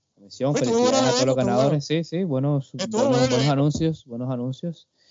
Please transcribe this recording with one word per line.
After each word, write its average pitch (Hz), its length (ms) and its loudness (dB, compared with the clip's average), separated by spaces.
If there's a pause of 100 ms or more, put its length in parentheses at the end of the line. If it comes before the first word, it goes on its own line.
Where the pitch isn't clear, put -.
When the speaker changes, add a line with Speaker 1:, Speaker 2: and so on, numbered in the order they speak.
(140)
Speaker 1:
comisión, 113 400 -6
Speaker 2:
Oye, 143 100 0
estuvo 233 200 2
Speaker 1:
felicidades - 80 4
Speaker 2:
bueno, 262 160 2
Speaker 1:
a - 20 2
todos - 20 2
los 240 80 0
Speaker 2:
estuvo 135 160 2
Speaker 1:
ganadores. 127 320 2
Speaker 2:
bueno. 151 120 0
Speaker 1:
Sí, 160 240 -2
sí, 170 200 -4
buenos, 139 500 -2
Speaker 2:
Estuvo 214 280 -2
Speaker 1:
buenos, 262 160 2
Speaker 2:
bueno, 254 120 4
Speaker 1:
buenos 240 160 2
Speaker 2:
eh. 147 40 4
Speaker 1:
anuncios, 151 560 0
buenos 123 240 -8
anuncios. 131 580 -6 (220)